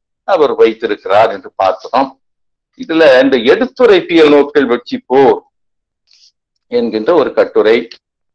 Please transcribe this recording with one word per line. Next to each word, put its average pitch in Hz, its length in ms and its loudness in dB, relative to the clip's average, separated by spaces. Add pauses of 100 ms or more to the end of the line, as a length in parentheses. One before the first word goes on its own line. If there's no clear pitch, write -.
(240)
அவர் 147 320 -2
வைத்திருக்கிறார் 107 760 0
என்று 98 240 -14
பார்க்கிறோம். 117 640 -4 (600)
இதுல 160 420 2
இந்த 135 160 0
எடுத்துரைப்பியல் 170 920 0
நோக்கில் 143 360 0
வெற்றி 123 400 -6
போர் 127 380 0 (1200)
என்கின்ற 113 460 -4
ஒரு 123 200 0
கட்டுரை, 120 560 0 (460)